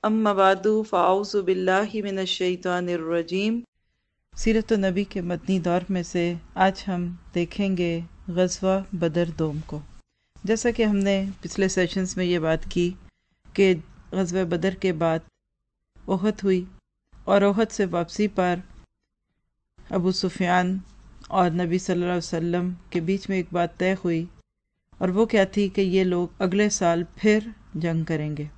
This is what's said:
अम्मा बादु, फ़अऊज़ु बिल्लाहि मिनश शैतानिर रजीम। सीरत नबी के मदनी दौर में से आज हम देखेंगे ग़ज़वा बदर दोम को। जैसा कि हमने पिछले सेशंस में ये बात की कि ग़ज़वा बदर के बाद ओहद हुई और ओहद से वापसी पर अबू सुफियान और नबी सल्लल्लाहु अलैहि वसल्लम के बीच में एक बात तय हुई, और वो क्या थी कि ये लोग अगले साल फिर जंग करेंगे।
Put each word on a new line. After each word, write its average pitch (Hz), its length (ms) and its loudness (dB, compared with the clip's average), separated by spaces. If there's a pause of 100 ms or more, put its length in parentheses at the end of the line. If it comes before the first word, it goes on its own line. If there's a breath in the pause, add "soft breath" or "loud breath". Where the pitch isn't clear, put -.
अम्मा 214 300 2
बादु, 190 380 4 (120)
फ़अऊज़ु 196 600 2
बिल्लाहि 185 580 0
मिनश 190 320 -4
शैतानिर 180 760 -2
रजीम। 185 540 -2 (720)
सीरत 220 420 2
नबी 190 300 0
के 190 180 -6
मदनी 175 380 -2
दौर 175 280 0
में 185 140 0
से 170 200 -2 (360)
आज 190 280 2
हम 175 160 -2 (300)
देखेंगे 175 580 0 (380)
ग़ज़वा 185 460 2 (200)
बदर 170 400 0
दोम 156 280 -2
को। 151 180 -10 (600)
जैसा 226 280 0
कि 233 140 0
हमने 202 300 2 (280)
पिछले 190 260 0
सेशंस 185 480 -2
में 185 80 0
ये 175 160 2
बात 160 260 0
की 175 220 0 (640)
कि 190 180 6 (400)
ग़ज़वा 185 340 0
बदर 180 300 0
के 185 200 0
बाद 165 300 0 (840)
ओहद 196 340 0
हुई 185 220 2 (640)
और 196 180 6
ओहद 208 260 2
से 202 200 0
वापसी 175 420 -2
पर 180 300 0 (1300)
अबू 185 220 0
सुफियान 180 680 0 (500)
और 180 220 2
नबी 175 280 0
सल्लल्लाहु 180 380 0
अलैहि 165 80 -8
वसल्लम 175 440 -2 (200)
के 175 120 0
बीच 190 260 -2
में 190 100 0
एक 175 140 -4
बात 170 260 -2
तय 185 160 2
हुई, 170 320 -2 (720)
और 185 120 0
वो 208 160 4
क्या 214 200 4
थी 202 220 0
कि 190 140 -2
ये 190 220 2
लोग 175 360 -2
अगले 196 300 2
साल 170 340 0 (120)
फिर 214 360 2 (240)
जंग 165 280 -2
करेंगे। 151 420 -4 (100)